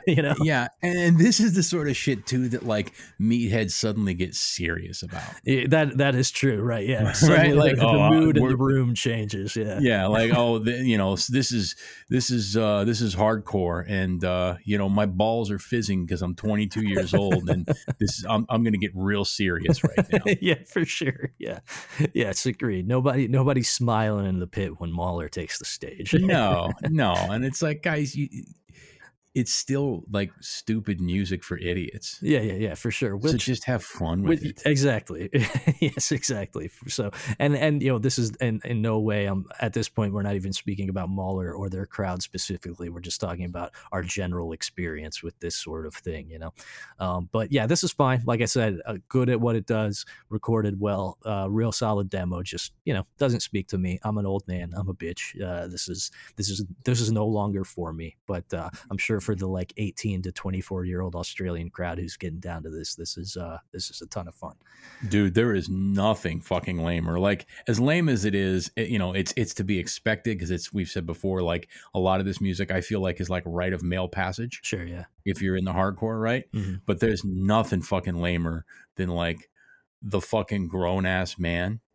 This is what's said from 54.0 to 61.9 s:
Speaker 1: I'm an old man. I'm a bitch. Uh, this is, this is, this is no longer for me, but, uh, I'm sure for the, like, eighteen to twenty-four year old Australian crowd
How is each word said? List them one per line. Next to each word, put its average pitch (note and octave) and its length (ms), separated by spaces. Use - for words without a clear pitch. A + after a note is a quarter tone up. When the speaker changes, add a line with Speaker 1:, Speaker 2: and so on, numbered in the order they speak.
Speaker 1:
I'm G#2+ 140
an G2+ 80
old G2 220
man. F2 280
I'm G2 140
a F#2+ 60
bitch. - 440
Uh, F2+ 280
this F2+ 200
is, F2+ 220
this G2+ 140
is, G2 160
this B2 160
is A2+ 120
no G#2+ 160
longer G2+ 360
for E2+ 300
me, E2 320
but, F2+ 300
uh, E2+ 160
I'm G2+ 80
sure G#2+ 220
for G2+ 160
the, F#2+ 120
like, F#2 280
eighteen G2+ 460
to F2+ 100
twenty-four F#2 540
year F2+ 160
old F2+ 120
Australian E2+ 560
crowd F2 300